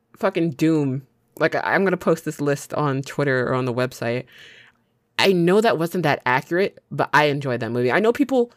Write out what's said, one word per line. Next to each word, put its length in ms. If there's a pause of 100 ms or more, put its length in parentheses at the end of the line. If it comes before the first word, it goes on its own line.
(160)
Fucking 360
Doom. 540 (320)
Like, 180
I, 40 (140)
I'm 120
gonna 100
post 300
this 160
list 320
on 280
Twitter 460
or 60
on 120
the 80
website. 520 (920)
I 140
know 300
that 160
wasn't 260
that 220
accurate, 560 (100)
but 220
I 120
enjoyed 360
that 100
movie. 200
I 80
know 120
people 460